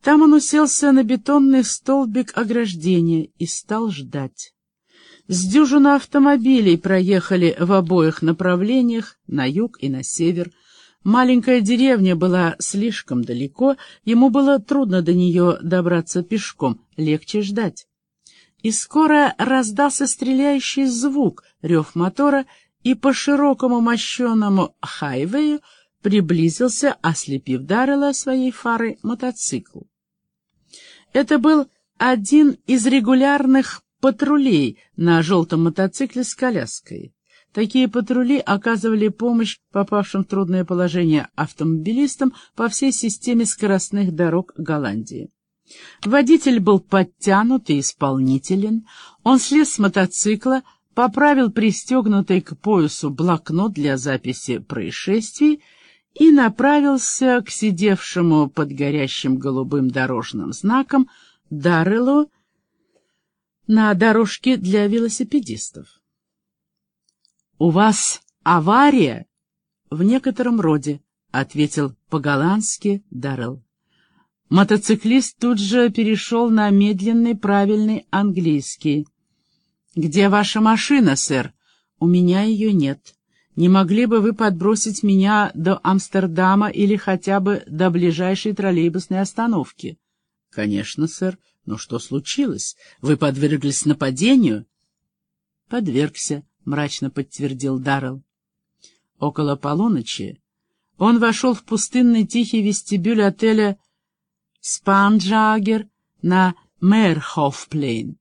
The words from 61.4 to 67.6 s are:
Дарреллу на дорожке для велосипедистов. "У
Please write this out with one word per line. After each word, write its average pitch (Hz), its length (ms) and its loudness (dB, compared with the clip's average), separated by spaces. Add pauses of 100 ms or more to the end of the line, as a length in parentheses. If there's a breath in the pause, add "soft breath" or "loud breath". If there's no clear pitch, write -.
Дарреллу 196 840 0 (1400)
на 214 280 2
дорожке 220 640 2
для 208 300 0
велосипедистов. 226 1000 -4 (1700)
"У 165 120 2